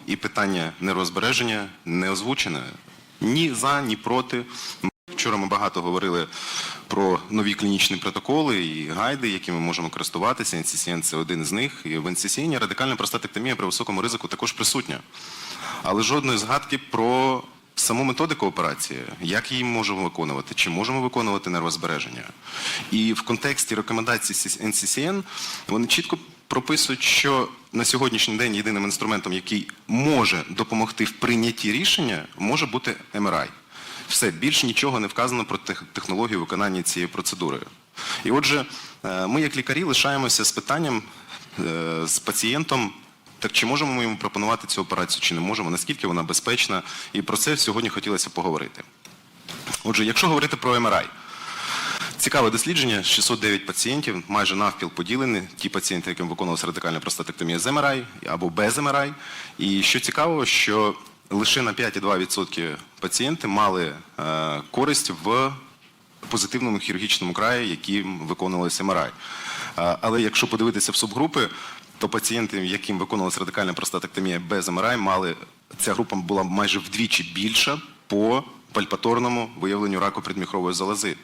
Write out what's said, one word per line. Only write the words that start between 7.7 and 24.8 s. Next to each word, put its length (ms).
протоколи 680
і 240
гайди, 400
якими 300
ми 80
можемо 240
користуватися. 640
Н 80
Ц 120
С 140
Н — 120
це 140
один 280
з 80
них. 200
І 120
в 120
Н 80
Ц 120
С 140
Н 160
радикальна 380
простатектомія 600
при 100
високому 360
ризику 260
також 240
присутня. 480
Але 200
жодної 360
згадки 400
про 640
саму 300
методику 420
операції, 540
як 320
її 120
можемо 380
виконувати, 520
чи 160
можемо 300
виконувати 500
нервозбереження. 760
І 220
в 100
контексті 520
рекомендацій 880
Н 80
Ц 140